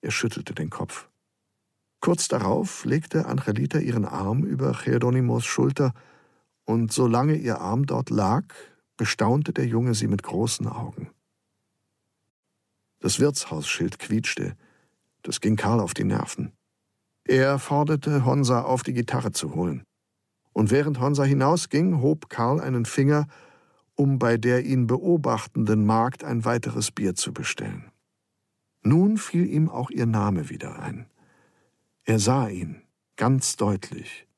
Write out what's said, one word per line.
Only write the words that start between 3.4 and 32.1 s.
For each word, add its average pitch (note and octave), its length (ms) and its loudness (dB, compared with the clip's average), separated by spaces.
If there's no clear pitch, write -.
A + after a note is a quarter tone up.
ihren A#2+ 280 0
Arm G#2 380 -2
über C3+ 280 0
Geronimos B2 720 0
Schulter, C#3 480 2
und A2+ 260 0
solange B2+ 460 2
ihr A#2 240 -2
Arm A#2 260 0
dort C3 240 -4
lag, G#2+ 340 2
bestaunte A#2+ 560 0
der C3+ 140 0
Junge A#2 280 2
sie G#2+ 140 -2
mit G2+ 140 0
großen A2 440 -2
Augen. A2+ 440 -8
Das - 200 -2
Wirtshausschild E2+ 760 -2
quietschte. - 580 -4
Das - 180 -6
ging A2 160 2
Karl A2 240 2
auf F#2 140 -4
die G#2 100 -2
Nerven. - 480 -2
Er C3+ 340 4
forderte D3 680 2
Honsa B2+ 380 2
auf, B2+ 200 0
die C3+ 120 -4
Gitarre A#2+ 380 -2
zu - 220 -6
holen. D#3+ 300 -4
Und - 180 2
während C#3+ 280 2
Honsa C#3 260 2
hinausging, D3 760 2
hob D3+ 300 0
Karl B2+ 300 0
einen B2 260 -2
Finger, D3 420 2
um C#3 260 2
bei A#2 160 4
der B2 280 2
ihn B2+ 220 2
beobachtenden A#2+ 1000 0
Magd A2+ 380 2
ein A#2 220 -4
weiteres A2+ 480 -2
Bier F#2+ 240 -2
zu - 160 -6
bestellen. - 580 -8
Nun F#3 340 6
fiel F3 260 0
ihm D#3 240 2
auch B2 220 -4
ihr A#2 160 -2
Name G2+ 440 0
wieder - 280 -10
ein. - 320 -10
Er A2 160 2